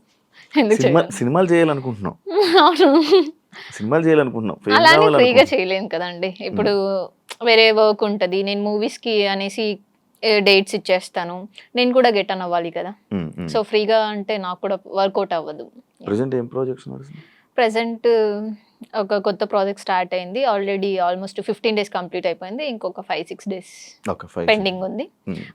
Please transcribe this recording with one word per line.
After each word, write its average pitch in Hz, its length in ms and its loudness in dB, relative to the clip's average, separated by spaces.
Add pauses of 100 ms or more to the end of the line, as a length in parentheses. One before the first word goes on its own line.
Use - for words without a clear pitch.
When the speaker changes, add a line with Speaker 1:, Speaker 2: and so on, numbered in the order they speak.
(600)
Speaker 1:
ఎందుకు 220 220 2
Speaker 2:
సినిమా, 160 180 4
Speaker 1:
చేయను? - 120 -2
Speaker 2:
సినిమాలు 160 360 0
చేయాలనుకుంటున్నావు. 135 680 0 (140)
Speaker 1:
<laughs> 359 280 2
అవును. 320 440 6 (720)
Speaker 2:
సినిమాలు 143 320 0
చేయాలనుకుంటున్నావు, 120 580 0
ఫేమ్ - 120 2
Speaker 1:
అలానే - 200 6
Speaker 2:
కావాలనుకుంటున్నావు. 254 500 6
Speaker 1:
ఫ్రీగా 262 140 -2
చేయలేను 190 300 -4
కదండి. 175 520 -6
ఇప్పుడు 196 600 -2
Speaker 2:
మ్మ్. - 460 -8
Speaker 1:
వేరే 226 240 6
వర్క్ 214 320 2
ఉంటది, 196 400 -2
నేను 202 200 -4
మూవీస్కి 208 640 -2
అనేసి, 196 520 -4 (440)
ఏ, 214 160 4
డేట్స్ 196 360 4
ఇచ్చేస్తాను, 185 720 -4 (280)
నేను 247 180 0
కూడా 247 160 6
గెట్ 196 220 -2
ఆన్ 185 100 -6
అవ్వాలి 175 300 -4
కదా. 175 220 -8 (200)
Speaker 2:
మ్మ్, 80 240 -6
మ్మ్. 85 120 -8
Speaker 1:
So 214 120 -2
ఫ్రీగా 214 440 0
అంటే 214 320 -6
నాకు 185 240 -8
కూడా 196 160 -4 (100)
వర్కౌట్ 196 460 -2
అవ్వదు. 151 380 -8 (340)
Speaker 2:
ప్రెజెంట్ 127 300 -2
ఏం 120 100 -2
ప్రాజెక్ట్స్ 127 440 -8
నడుస్తుంది? 135 300 -18 (380)
Speaker 1:
ప్రెజెంట్ 233 500 -2 (880)
ఒక 208 200 -2
కొత్త 196 260 -2
ప్రాజెక్ట్ 202 380 -2
స్టార్ట్ 180 320 -2
అయింది, 185 320 -4
already 196 500 -2
almost 185 460 -4
ఫిఫ్టీన్ 214 360 -4
డేస్ 202 120 -4
కంప్లీట్ 180 360 -8
అయిపోయింది, 190 420 -6
ఇంకొక 214 340 -10
ఫైవ్ 175 240 -6
సిక్స్ - 240 -14
డేస్ - 600 -12
Speaker 2:
ఒక 90 160 -8
ఫైవ్ 87 220 -6
Speaker 1:
పెండింగ్ 190 340 0
ఉంది. 214 280 -10 (180)
Speaker 2:
మ్మ్. 180 100 -8 (180)